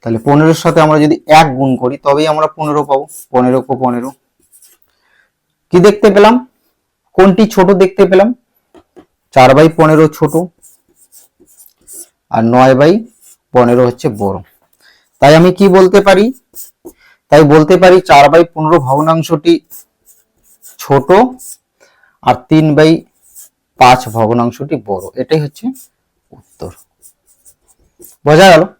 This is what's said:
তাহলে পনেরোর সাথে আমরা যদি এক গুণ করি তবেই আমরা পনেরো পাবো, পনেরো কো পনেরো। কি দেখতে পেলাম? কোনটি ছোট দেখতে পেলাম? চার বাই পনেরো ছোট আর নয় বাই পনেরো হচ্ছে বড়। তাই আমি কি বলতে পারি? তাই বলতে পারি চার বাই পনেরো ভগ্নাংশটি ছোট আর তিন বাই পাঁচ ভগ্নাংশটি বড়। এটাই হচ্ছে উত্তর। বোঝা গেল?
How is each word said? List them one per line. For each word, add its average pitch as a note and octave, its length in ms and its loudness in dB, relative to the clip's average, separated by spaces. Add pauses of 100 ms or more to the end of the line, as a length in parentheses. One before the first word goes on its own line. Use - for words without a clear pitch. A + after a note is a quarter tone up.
তাহলে A2+ 260 -6
পনেরোর D#3 380 0
সাথে E3 200 0
আমরা D3+ 200 0
যদি D3+ 120 0 (240)
এক E3 60 2 (120)
গুণ C3+ 120 -2 (120)
করি B2+ 220 -6
তবেই D3 280 -2
আমরা D#3 140 -2 (100)
পনেরো D3+ 240 -4 (100)
পাবো, C#3 140 -2 (280)
পনেরো B2+ 340 0
কো C3+ 60 -8 (100)
পনেরো। B2 280 -6 (1600)
কি F3 140 2
দেখতে G#3 280 0
পেলাম? G#3 200 4 (800)
কোনটি F#3+ 280 0 (100)
ছোট F#3 140 0 (140)
দেখতে F#3+ 280 -2
পেলাম? F#3+ 180 2 (1040)
চার B2+ 220 4
বাই D#3+ 120 4 (100)
পনেরো D#3 260 2 (120)
ছোট D3+ 180 -4 (2000)
আর A2+ 80 -2 (120)
নয় C3 260 4
বাই D#3+ 120 2 (640)
পনেরো B2 340 0
হচ্ছে B2 180 -8 (160)
বড়। G2+ 160 -6 (840)
তাই C#3+ 160 4
আমি F3 200 4
কি G3 80 2 (100)
বলতে F#3+ 300 4
পারি? G3 180 2 (1080)
তাই D3+ 100 4 (100)
বলতে D#3 300 2
পারি F#3 140 4 (140)
চার C#3+ 220 6
বাই E3+ 100 4 (120)
পনেরো D#3 220 -2 (100)
ভগ্নাংশটি D#3+ 680 -4 (1300)
ছোট C#3 260 -2 (1120)
আর B2 140 -2 (140)
তিন D#3 160 2 (100)
বাই D#3 140 2 (880)
পাঁচ B2+ 200 2 (160)
ভগ্নাংশটি A#2+ 600 -4 (120)
বড়। F#2+ 160 -10 (160)
এটাই D#3 240 -4
হচ্ছে D3 200 -16 (680)
উত্তর। - 380 -20 (1600)
বোঝা D#3+ 260 4
গেল? D#3+ 100 4 (180)